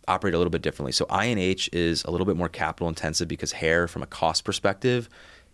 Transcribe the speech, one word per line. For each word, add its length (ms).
operate 280
a 20
little 140
bit 100
differently. 300
So 180
I 200
N 100
H 340
is 300
a 80
little 160
bit 100
more 120
capital 380
intensive 400
because 260
hair, 340
from 160
a 40
cost 360
perspective, 640